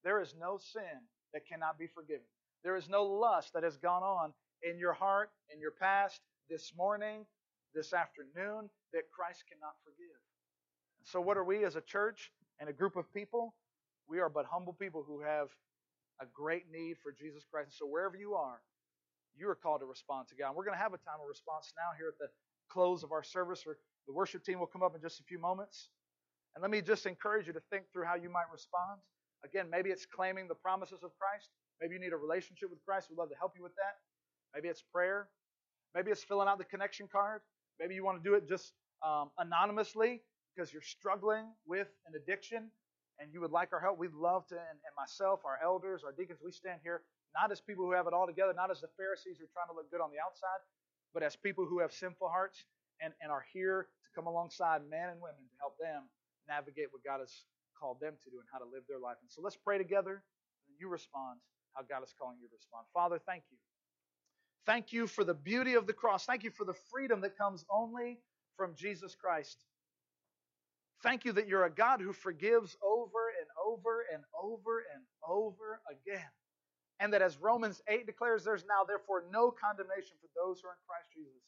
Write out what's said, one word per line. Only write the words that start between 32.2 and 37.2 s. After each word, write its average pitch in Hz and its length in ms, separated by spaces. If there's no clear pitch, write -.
with 160 160
Christ. 196 240
We'd 160 80
love 165 140
to 143 60
help 185 200
you 180 60
with 180 140
that. 196 200
Maybe 151 140
it's 165 140
prayer. 190 480
Maybe 185 160
it's 202 120
filling 202 240
out 196 120
the 185 60
connection 196 440
card. 208 320